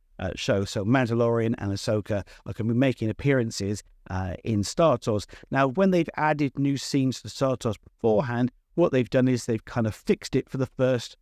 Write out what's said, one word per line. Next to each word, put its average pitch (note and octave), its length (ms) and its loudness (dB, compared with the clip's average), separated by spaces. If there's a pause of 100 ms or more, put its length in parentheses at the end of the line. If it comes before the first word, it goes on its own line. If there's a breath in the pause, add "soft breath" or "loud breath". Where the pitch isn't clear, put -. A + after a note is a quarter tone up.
(180)
uh, F#2 160 -4
show. G2+ 300 0
So G2+ 220 -4
Mandalorian A#2 720 2
and G2+ 140 -4
Ahsoka G#2 520 -2 (220 loud breath)
are G#2+ 80 -8
gonna A2+ 180 -2
be A#2 60 0
making B2 320 0
appearances, A2+ 720 -2 (280)
uh, F#2 240 -4 (100)
in G2+ 200 0
Star D3+ 340 2
Tours. G#2 280 -2 (240 loud breath)
Now, C3+ 180 2
when F#3+ 220 2
they've F3 260 2
added D3+ 420 0
new C#3 180 0
scenes C3 460 -2
to A2+ 60 -14
Star C3 280 -2
Tours A2 200 -4
beforehand, A#2+ 720 0 (240)
what E3+ 180 2
they've B2+ 160 2
done C3 200 2
is B2 180 0
they've A2 180 -2
kind A#2 220 -2
of G#2+ 80 -2
fixed - 400 -2
it B2+ 140 -2
for C3 100 -6
the C3 80 -2
first B2+ 560 -2